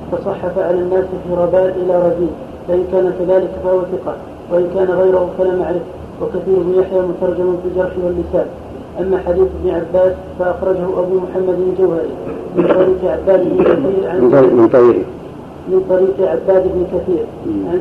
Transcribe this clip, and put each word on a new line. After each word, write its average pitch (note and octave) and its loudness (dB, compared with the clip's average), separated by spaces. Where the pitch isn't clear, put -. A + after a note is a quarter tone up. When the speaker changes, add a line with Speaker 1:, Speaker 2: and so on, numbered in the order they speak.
Speaker 1:
فصحف F3+ -4
على F3+ 0
الناس F3+ 0
في F3+ -4
رباء F3 2
إلى F3+ 2
رزين، E3+ 2
فإن F3+ 0
كان F3+ 2
كذلك F#3 2
فهو F#3 2
ثقة، F3 -6
وإن F3 2
كان F#3+ 2
غيره F3+ 2
فلم F#3 0
أعرفه. E3+ -2
وكثير F#3 -2
بن F3 0
يحيى F#3 0
مترجم F3+ 0
في F#3 -4
الجرح F3+ -2
واللسان. F3 -2
أما F#3 0
حديث F#3 2
ابن F3 -2
عباس F3+ 2
فأخرجه F3+ -2
أبو F3+ 0
محمد F3+ -2
الجوهري F3 0
من E3+ 2
طريق F#3 2
عباد F3+ 2
بن F#3 2
كثير - 2
عن - 0
Speaker 2:
من B2 6
طريق، C3 6
من A#2 6
طريق A#2 6
Speaker 1:
من F#3 2
طريق F#3+ 2
عباد F#3 2
بن F3+ 0
كثير E3+ 0
Speaker 2:
مم. D4+ -2
Speaker 1:
عن F3 0